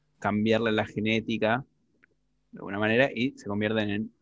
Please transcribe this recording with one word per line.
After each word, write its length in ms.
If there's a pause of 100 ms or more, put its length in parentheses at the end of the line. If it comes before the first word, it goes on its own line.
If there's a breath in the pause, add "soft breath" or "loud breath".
(180)
cambiarle 540
la 140
genética 760 (840)
de 80
alguna 220
manera, 340
y 240
se 80
convierten 440
en 320